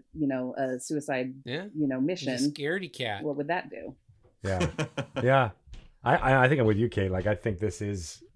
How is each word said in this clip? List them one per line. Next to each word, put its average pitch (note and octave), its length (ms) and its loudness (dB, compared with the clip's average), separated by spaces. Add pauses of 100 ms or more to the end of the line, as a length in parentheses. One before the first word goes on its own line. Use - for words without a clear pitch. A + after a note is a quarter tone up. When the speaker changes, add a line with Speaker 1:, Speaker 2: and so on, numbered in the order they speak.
(140)
Speaker 1:
you D3+ 140 -2
know, B2+ 300 -2
a C3 220 -2
suicide, C3+ 540 -4 (120)
Speaker 2:
Yeah. D#3+ 220 -6 (100)
Speaker 1:
you D3 100 2
know, C3 140 0
Speaker 2:
He's F3 220 0
a C3+ 40 -2
Speaker 1:
mission. C3+ 240 0
Speaker 2:
scaredy D#3+ 400 -4
cat. A2 320 -4
Speaker 1:
What D3 140 -4
would C#3+ 100 -4
that F3 220 -2
do? - 260 -14 (480)
Speaker 3:
Yeah. F#2+ 240 0 (280)
Speaker 4:
<laughs> C3 280 -4
Speaker 3:
Yeah. B2+ 260 6 (540)
I, B2 140 4
I, C3 280 6
I B2+ 40 6
think D3 100 4
I'm A2+ 80 6
with G#2 100 4
you, A#2 120 2
Kate. F#2+ 220 0
Like, F#2 160 0
I G#2 80 2
think G#2 240 -2
this G#2 220 -2
is G2+ 400 -6 (140)